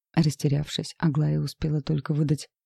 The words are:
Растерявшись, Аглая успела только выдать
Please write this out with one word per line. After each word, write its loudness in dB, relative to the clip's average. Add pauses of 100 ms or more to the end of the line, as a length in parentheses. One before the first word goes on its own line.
(160)
Растерявшись, 0
Аглая 0
успела -2
только -2
выдать 0 (160)